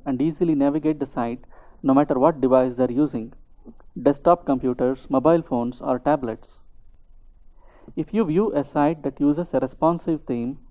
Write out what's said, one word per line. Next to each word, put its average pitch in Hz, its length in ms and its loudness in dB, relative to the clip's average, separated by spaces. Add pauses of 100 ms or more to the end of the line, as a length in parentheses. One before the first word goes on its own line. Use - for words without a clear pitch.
and 135 160 -2
easily 165 320 0
navigate 147 440 0
the 143 60 -4
site 123 400 -8 (380)
no 135 100 2
matter 143 260 2
what 147 220 2
device 127 360 2
they're 127 140 0
using, 120 440 -4 (680)
desktop 143 440 2
computers, 127 640 -2
mobile 160 320 2
phones, 120 400 -4
or 131 160 -2
tablets. 131 640 -4 (1300)
If 160 200 -8
you 220 100 2
view 175 320 0
a 143 80 0
site 151 380 0
that 139 180 -6
uses 147 320 0
a 135 80 2
responsive 160 640 -2
theme 123 300 -6 (140)